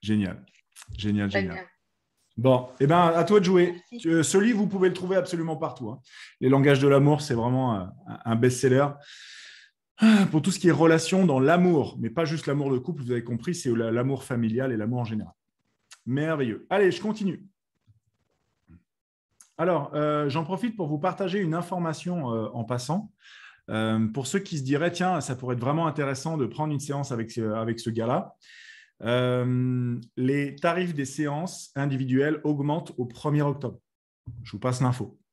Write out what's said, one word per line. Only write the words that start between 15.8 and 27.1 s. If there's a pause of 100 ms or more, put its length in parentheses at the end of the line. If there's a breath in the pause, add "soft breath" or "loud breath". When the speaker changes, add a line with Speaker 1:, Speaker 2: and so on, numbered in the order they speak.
Speaker 1:
Merveilleux.
Allez,
je
continue. (2250)
Alors,
euh,
j'en
profite
pour
vous
partager
une
information,
euh,
en
passant. (580 loud breath)
Euh,
pour
ceux
qui
se
diraient, «
Tiens,
ça
pourrait
être
vraiment
intéressant
de
prendre
une
séance